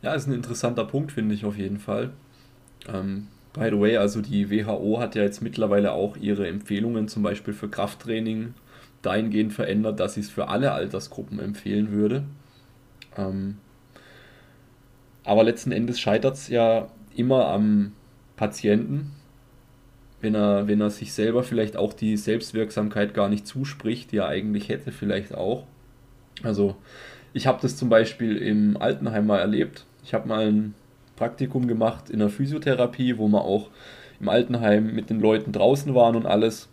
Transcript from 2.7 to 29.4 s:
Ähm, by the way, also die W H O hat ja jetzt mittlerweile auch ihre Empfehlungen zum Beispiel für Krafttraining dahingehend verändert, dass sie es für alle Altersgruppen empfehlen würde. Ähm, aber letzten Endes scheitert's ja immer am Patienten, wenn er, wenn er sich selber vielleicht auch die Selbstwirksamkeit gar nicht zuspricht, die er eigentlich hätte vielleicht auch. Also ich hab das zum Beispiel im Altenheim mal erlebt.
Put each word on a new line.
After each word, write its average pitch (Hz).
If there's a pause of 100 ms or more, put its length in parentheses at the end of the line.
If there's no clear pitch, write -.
Ähm, 98 (240)
by 113
the 104
way, 107
also 104
die 101
W 104
H 107
O 107
hat 117
ja 110
jetzt 101
mittlerweile 101
auch 98
ihre 101
Empfehlungen 107
zum 107
Beispiel 104
für 104
Krafttraining 110 (480)
dahingehend 107
verändert, 107
dass -
sie 107
es 101
für -
alle 123
Altersgruppen -
empfehlen 101
würde. 107 (920)
Ähm, 98 (1700)
aber 110
letzten 117
Endes 117
scheitert's 131
ja 113 (280)
immer 127
am 104 (440)
Patienten, 113 (1080)
wenn 107
er, 104
wenn 104
er 104
sich -
selber 113
vielleicht 113
auch 101
die 107
Selbstwirksamkeit 107
gar 101
nicht 104
zuspricht, 127
die 107
er 90
eigentlich 101
hätte 120
vielleicht 101
auch. 113 (760)
Also 101 (560)
ich -
hab 127
das -
zum 127
Beispiel 110
im 104
Altenheim 110
mal 101
erlebt. 104 (160)